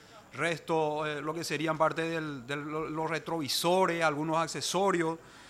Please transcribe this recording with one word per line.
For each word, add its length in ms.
restos, 720
eh, 120
lo 140
que 100
serían 360
parte 240
del, 420
del, 160
lo-, 280
los 200
retrovisores, 960
algunos 340
accesorios, 800